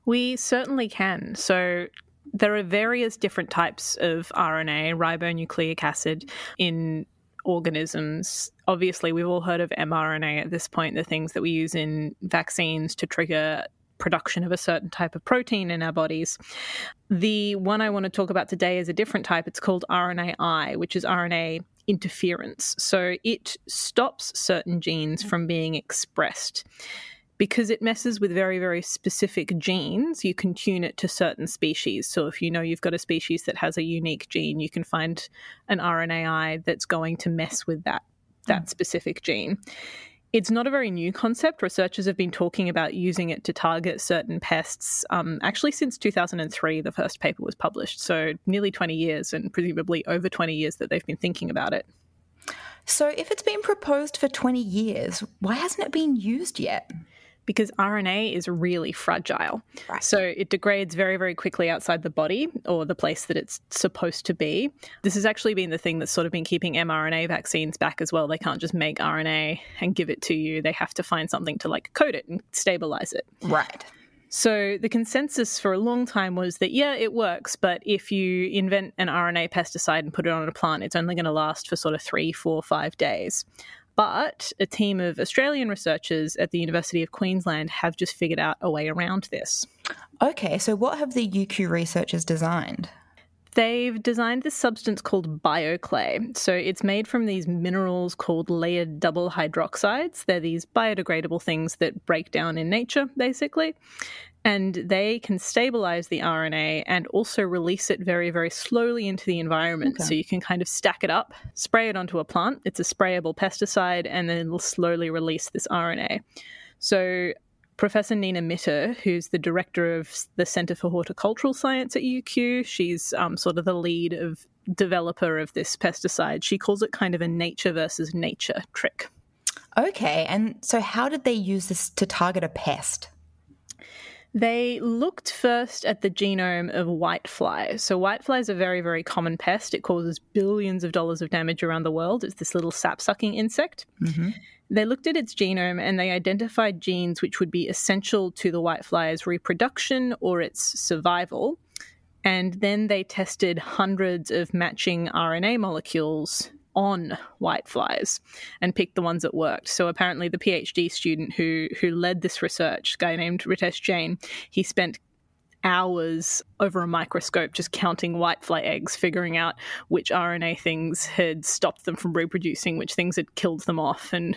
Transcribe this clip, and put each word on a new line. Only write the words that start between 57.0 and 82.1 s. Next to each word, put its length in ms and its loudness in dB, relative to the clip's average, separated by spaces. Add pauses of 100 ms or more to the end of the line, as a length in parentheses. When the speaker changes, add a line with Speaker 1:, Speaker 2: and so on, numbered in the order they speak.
Speaker 1:
Because 340 2
R 180 4
N 120 2
A 260 2
is 140 -2
really 420 0
fragile. 720 0 (260)
Speaker 2:
Right. 140 -4
Speaker 1:
So 160 4
it 300 0
degrades 480 0
very, 200 2
very 200 -2
quickly 340 0
outside 320 0
the 80 -2
body 380 0 (160)
or 200 0
the 120 -2
place 300 0
that 100 0
it's 240 -4 (100)
supposed 560 -2
to 80 0
be. 340 0 (340)
This 120 2
has 100 2
actually 300 2
been 160 0
the 80 0
thing 220 0
that's 100 -2
sort 160 2
of 60 -2
been 100 -2
keeping 340 0
M 140 2
R 160 2
N 60 0
A 160 0
vaccines 480 -2
back 240 0
as 120 -2
well. 140 4
They 100 -2
can't 240 -4
just 140 -4
make 260 0
R 200 0
N 80 0
A 340 0 (180)
and 140 0
give 160 0
it 120 -4
to 120 0
you. 260 0
They 120 0
have 220 -4
to 100 -2
find 260 -2
something 280 -4
to, 100 -4
like, 240 -4
coat 240 -4
it 120 -10
and 220 -8
stabilize 600 -2
it. 120 -4 (200)
Speaker 2:
Right. 400 0 (440)
Speaker 1:
So 500 2
the 100 -2
consensus 720 0
for 120 2
a 60 2
long 260 2
time 300 0
was 240 -2
that, 140 0
yeah, 240 2
it 160 0
works, 420 0
but 320 2
if 240 0
you 400 2
invent 480 2
an 100 2
R 200 2
N 80 0
A 100 2
pesticide 540 0
and 120 -6
put 140 -2
it 40 4
on 180 0
a 40 -6
plant, 300 0
it's 140 -4
only 180 0
gonna 160 0
last 380 0
for 80 0
sort 180 0
of 80 -6
three, 300 -2